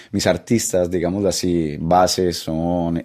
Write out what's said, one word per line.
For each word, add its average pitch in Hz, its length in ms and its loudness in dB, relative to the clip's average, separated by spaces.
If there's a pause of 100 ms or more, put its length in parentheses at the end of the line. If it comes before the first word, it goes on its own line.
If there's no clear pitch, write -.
(120)
Mis 101 140 -2
artistas, 90 640 0
digámoslo 92 400 0
así, 85 500 -2
bases 87 560 2
son, 85 680 -2